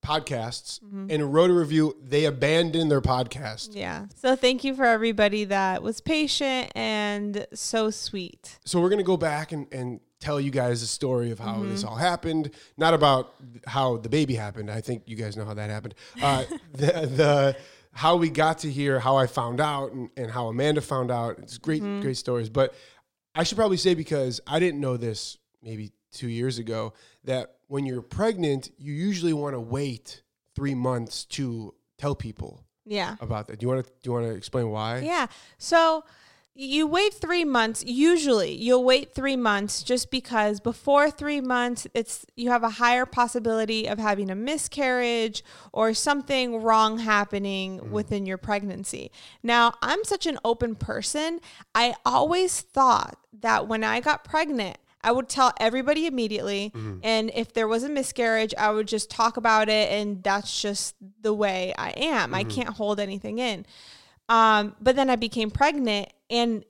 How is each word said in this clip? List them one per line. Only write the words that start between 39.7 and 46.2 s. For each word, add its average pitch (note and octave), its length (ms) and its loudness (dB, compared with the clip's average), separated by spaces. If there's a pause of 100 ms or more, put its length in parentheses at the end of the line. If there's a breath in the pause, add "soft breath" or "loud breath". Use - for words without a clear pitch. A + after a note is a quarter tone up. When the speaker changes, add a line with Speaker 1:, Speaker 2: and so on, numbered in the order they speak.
Speaker 2:
just B3 260 -2
because G#3+ 500 0
before C#4+ 520 2
three D4 300 -4
months, B3 520 0
it's, - 320 -6 (100)
you A#3+ 140 -4
have A#3+ 140 4
a A3+ 80 2
higher A#3+ 340 4
possibility A3+ 840 0
of G#3 120 -4
having G3+ 320 0
a F#3 40 -4
miscarriage A#3+ 1080 -2 (280 loud breath)
or A3 220 2
something B3+ 680 0